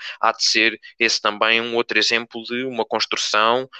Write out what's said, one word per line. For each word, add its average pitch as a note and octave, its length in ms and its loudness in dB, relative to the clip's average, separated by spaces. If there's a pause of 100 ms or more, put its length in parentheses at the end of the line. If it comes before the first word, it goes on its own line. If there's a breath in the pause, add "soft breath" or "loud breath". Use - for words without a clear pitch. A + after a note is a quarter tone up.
(200 loud breath)
há A2+ 120 2
de - 120 -6
ser A2 360 2 (180 loud breath)
esse A2+ 240 0
também A2 400 2
um A#2 140 -4
outro A#2 240 0
exemplo A#2 440 0
de A#2+ 200 -6
uma A#2+ 220 -4
construção A2+ 840 0 (100)